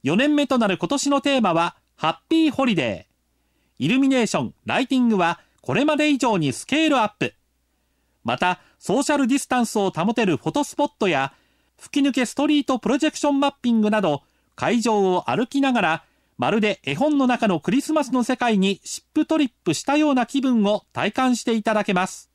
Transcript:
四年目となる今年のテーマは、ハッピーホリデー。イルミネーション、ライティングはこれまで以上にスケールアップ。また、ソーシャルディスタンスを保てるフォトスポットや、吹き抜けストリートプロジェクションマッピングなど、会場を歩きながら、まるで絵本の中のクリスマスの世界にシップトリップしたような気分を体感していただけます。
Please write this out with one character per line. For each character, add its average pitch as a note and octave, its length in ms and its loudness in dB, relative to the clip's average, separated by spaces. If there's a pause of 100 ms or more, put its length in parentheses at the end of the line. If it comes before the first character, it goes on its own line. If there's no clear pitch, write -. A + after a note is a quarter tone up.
四 D#3 140 0
年 D4 180 2
目 C#4+ 100 2
と C4 120 -2
な A3+ 100 2
る F#3 100 0
今 E3+ 120 -6
年 C#4 200 -2
の C#4 120 0
テ C#4 160 0
ー A#3+ 40 2
マ F#3 120 2
は、 E3 240 -2 (180)
ハ D#3 140 -2
ッ - 80 -4 (100)
ピ D#4+ 220 2
ー - 20 -2
ホ C4+ 140 -2
リ A3+ 100 0
デ A2+ 320 -4 (720)
ー。 B2+ 60 -2
イ - 20 0
ル B3+ 120 2
ミ C4+ 100 2
ネ C4 140 2
ー - 20 0
シ - 100 -4
ョ C#3+ 80 0
ン、 G#2+ 100 -8 (120)
ラ C#3+ 160 0
イ B3+ 60 -4
テ C4+ 80 -2
ィ B3+ 60 2
ン A#3+ 60 2
グ G#3+ 100 2
は E3+ 220 0 (220)
こ B2+ 140 -4
れ C4 100 2
ま D4+ 100 2
で D4+ 140 0
以 C#4 80 2
上 A3+ 200 0
に C#3+ 140 0
ス - 140 -10
ケ D#4 220 0
ー - 20 2
ル C4+ 100 2
ア G#3+ 60 2
ッ G#3 120 -6
プ。 - 160 -6 (920)
ま A#2+ 120 -2
た、 F3+ 220 0 (200)
ソ A3 200 0
ー C#4+ 40 -2
シ D4+ 100 0
ャ C#4+ 40 2
ル C4+ 100 2
デ C4 80 2
ィ C#4 40 0
ス - 80 -8
タ B3 140 0
ン A3+ 40 2
ス - 120 -6
を F#3+ 140 0
保 G3 220 -2
て A#3 120 0
る E3+ 100 2
フ - 120 -10
ォ - 40 -2
ト D4 140 -2
ス - 100 -16
ポ D4 100 0
ッ - 140 -8
ト G#3 80 0
や、 C3+ 240 0 (460)
吹 - 240 -4
き C#4 40 2
抜 C#4 60 2
け B3+ 140 0
ス - 100 -12
ト C#4+ 100 0
リ D4 160 2
ー - 40 -6
ト B3+ 140 -2
プ - 100 -4
ロ C4+ 80 0
ジ D#4 100 0
ェ D4 40 0
ク - 60 -14
シ - 80 -4
ョ D4 40 2
ン C#4 100 0
マ C#4+ 100 0
ッ - 120 -6
ピ A#3+ 100 0
ン A3+ 80 2
グ G#3 100 2
な G#3+ 120 0
ど、 D3 220 -2 (320)
会 G#3 260 0
場 G#3 320 2
を F3+ 160 -2
歩 E3+ 180 0
き C#4 140 -2
な C4+ 100 2
が A#3 100 0
ら、 D#3+ 220 -2 (340)
ま C3+ 140 0
る A3 80 2
で G#3 240 -2
絵 C#3 120 -4
本 C#4+ 220 0
の C4 100 2
中 A#3 200 0
の F3 140 0
ク F#3 100 -2
リ C4+ 100 2
ス D#4 120 -6
マ D4+ 100 0
ス A#3 80 -6
の B3 120 0
世 B3+ 120 -2
界 A#3 220 0
に F#3+ 260 0
シ - 180 -12
ッ - 20 -20 (100)
プ D#4 120 0
ト D#4+ 120 0
リ C#4+ 100 2
ッ - 40 -8 (120)
プ - 100 0
し - 100 -6
た C#4 120 0
よ D4+ 140 2
う C#4 60 2
な A#3+ 100 2
気 C4+ 160 -4
分 A#3+ 240 2
を G#3 260 0
体 F#3+ 220 -4
感 B3+ 240 2
し - 80 -10
て A#3 80 0
い A3 100 -2
た A3 100 0
だ G#3 120 0
け G#3 80 -2
ま F3+ 140 0
す。 - 280 -16